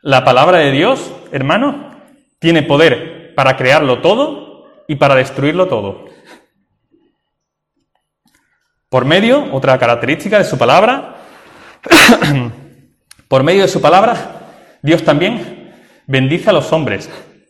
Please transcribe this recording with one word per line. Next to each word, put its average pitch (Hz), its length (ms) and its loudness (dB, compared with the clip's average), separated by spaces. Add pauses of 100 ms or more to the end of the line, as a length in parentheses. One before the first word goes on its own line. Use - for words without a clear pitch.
La 135 240 0
palabra 151 340 4
de 143 120 0
Dios, 185 420 -2 (180)
hermanos, 160 440 -4 (640)
tiene 165 240 2
poder 143 720 0
para 131 200 2
crearlo 131 460 0
todo - 880 -4
y 156 80 -6
para 143 200 2
destruirlo 143 520 -2
todo. 101 380 -8 (2750)
Por 127 160 -2
medio, 226 480 0
otra 131 240 0
característica 127 600 -2
de 190 60 2
su - 140 -6
palabra, 190 580 0 (680)
<clears throat> - 1400 0
por 135 160 2
medio 185 200 2
de 185 60 2
su - 120 -4
palabra, - 1000 -2
Dios 165 220 0
también 175 720 -4 (320)
bendice 135 440 -2
a 202 40 4
los 151 200 0
hombres. 123 360 -4 (400)